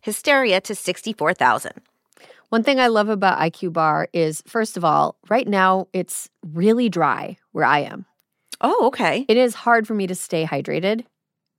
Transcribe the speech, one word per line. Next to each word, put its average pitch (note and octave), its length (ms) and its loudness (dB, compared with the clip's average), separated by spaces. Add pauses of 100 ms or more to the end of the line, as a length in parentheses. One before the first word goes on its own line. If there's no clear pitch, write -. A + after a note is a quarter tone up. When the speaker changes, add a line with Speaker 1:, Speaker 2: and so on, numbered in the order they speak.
Speaker 1:
Hysteria A#3+ 600 0
to - 120 -10
sixty-four F3+ 600 -4
thousand. B2 380 2 (760)
Speaker 2:
One A3+ 120 0
thing C4 180 2
I B3+ 60 4
love G#3+ 240 2
about F#3+ 300 0
I D#3+ 100 0
Q F3 220 -8
Bar D#3+ 420 0
is, D#3+ 320 -2
first A3+ 320 -4
of E3+ 80 -2
all, D3+ 300 2 (120)
right A#3 200 0
now F#3+ 440 2
it's - 380 -6 (240)
really A3 340 2
dry E3+ 500 -2 (140)
where D3+ 140 -2
I C#3+ 140 4
am. - 260 -10 (560)
Speaker 1:
Oh, D4+ 280 2
okay. G#3+ 380 -2
Speaker 2:
It A3 100 4
is B3 180 2
hard A#3 320 2
for A3 80 -4
me G3 100 -2
to F#3 80 -4
stay D#3+ 320 -4
hydrated. D#3+ 580 -4 (560)